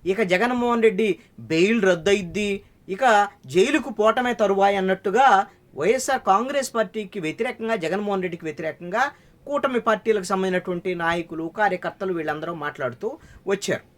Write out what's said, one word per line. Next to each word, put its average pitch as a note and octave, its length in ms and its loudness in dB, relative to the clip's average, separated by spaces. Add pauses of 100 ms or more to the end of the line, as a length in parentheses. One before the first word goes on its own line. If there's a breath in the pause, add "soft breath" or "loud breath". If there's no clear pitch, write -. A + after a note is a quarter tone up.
ఇక F#3+ 160 -2
జగన్మోహన్ A#3 600 2
రెడ్డి G#3 360 2 (220 soft breath)
బెయిల్ F3+ 420 2
రద్దయిద్ది, G3 800 0 (260 soft breath)
ఇక G3+ 400 4 (180)
జైలుకు A#3+ 440 2
పోవటమే A3+ 440 2
తరువాయి G3 420 2
అన్నట్టుగా G3 720 4 (300 soft breath)
వైఎస్ఆర్ B3 500 0
కాంగ్రెస్ B3+ 480 0
పార్టీకి G#3 460 -4
వ్యతిరేకంగా, A3+ 560 -4
జగన్మోహన్ F#3+ 460 -2
రెడ్డికి E3+ 220 -8
వ్యతిరేకంగా F3 680 -4 (360 soft breath)
కూటమి C4 340 -2
పార్టీలకు G#3+ 440 0
సంబంధించినటువంటి F#3 720 -2
నాయకులు, E3+ 600 -4
కార్యకర్తలు F#3 560 -2
వీళ్ళందరూ D#3+ 420 -6
మాట్లాడుతూ D3 640 -8 (280 soft breath)
వచ్చారు. F#3+ 360 -4 (160)